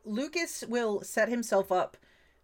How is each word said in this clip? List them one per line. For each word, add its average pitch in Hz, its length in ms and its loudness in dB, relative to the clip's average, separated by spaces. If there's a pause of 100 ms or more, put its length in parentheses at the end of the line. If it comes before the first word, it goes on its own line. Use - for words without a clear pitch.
Lucas 285 640 -4
will 226 340 0
set 220 280 0
himself 220 420 2
up - 240 2 (480)